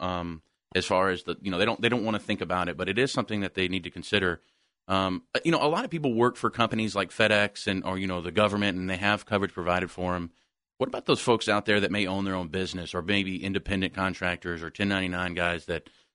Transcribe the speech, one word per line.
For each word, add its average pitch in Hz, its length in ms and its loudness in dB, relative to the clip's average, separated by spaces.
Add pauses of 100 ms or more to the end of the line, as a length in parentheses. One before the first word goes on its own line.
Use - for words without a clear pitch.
um, 87 400 -4 (340)
as 92 80 2
far 95 280 4
as 90 120 -2
the, 87 160 -4
you 98 120 -6
know, 87 80 0
they 104 60 6
don't, 113 140 0
they 117 100 4
don't 117 140 2
wanna 107 160 0
think 101 220 -4
about 90 260 0
it, 85 80 -4
but 90 140 -4
it 98 80 0
is 135 140 2
something 107 300 -2
that 95 120 -4
they 92 140 0
need 90 160 -2
to 87 80 -8
consider. 90 500 0 (460)
Um, 95 340 0 (140)
uh, - 100 2
you 165 60 4
know, 165 100 4
a 143 80 4
lot 202 160 0
of - 60 -8
people 147 240 -2
work 120 200 4
for 113 140 0
companies 110 460 0
like 98 160 0
FedEx 104 560 4
and, 95 160 0
or, 92 160 -2
you 95 80 -2
know, 90 140 -2
the 85 100 -6
government, 101 480 2
and 92 100 -2
they 92 80 -2
have 101 300 0
coverage 98 260 0
provided 90 380 0
for 90 240 -2
'em. 85 160 -6 (480)
What 127 100 0
about - 160 -10
those 151 160 2
folks 113 260 2
out 104 200 2
there 104 140 6
that 98 100 2
may 104 160 0
own 98 180 -2
their 95 100 -2
own 90 120 -4
business 90 480 -6
or 87 80 -4
maybe 95 400 0
independent 98 500 -2
contractors 90 720 -4
or 82 80 -8
ten 104 180 -2
ninety-nine 90 460 -2
guys 87 300 -2
that, 82 240 -6 (260)